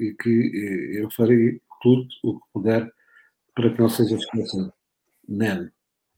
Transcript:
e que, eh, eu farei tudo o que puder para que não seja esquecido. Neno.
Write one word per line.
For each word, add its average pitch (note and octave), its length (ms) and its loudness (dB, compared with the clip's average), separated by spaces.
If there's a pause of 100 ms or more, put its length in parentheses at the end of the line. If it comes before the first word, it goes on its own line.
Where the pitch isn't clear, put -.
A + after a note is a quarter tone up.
e A2 140 -4
que, - 160 -2 (720)
eh, - 40 -4
eu A2 60 -8
farei A#2+ 500 2 (200)
tudo B2+ 280 4 (160)
o A2+ 160 -4
que - 120 -20
puder A2+ 400 0 (640)
para A#2 180 2
que - 80 -2
não A2+ 80 6
seja A2+ 280 0
esquecido. F#2+ 560 -6 (560)
Neno. G2+ 420 -2 (480)